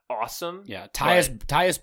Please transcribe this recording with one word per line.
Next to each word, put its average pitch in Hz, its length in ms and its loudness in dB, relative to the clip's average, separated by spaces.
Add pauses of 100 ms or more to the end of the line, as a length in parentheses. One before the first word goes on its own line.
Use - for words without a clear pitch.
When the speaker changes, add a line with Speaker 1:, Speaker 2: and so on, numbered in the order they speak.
Speaker 1:
awesome. 175 580 -6
Speaker 2:
Yeah, 95 220 -12
Tyus, 170 400 4 (100)
Speaker 1:
but - 100 -8
Speaker 2:
Tyus 175 340 2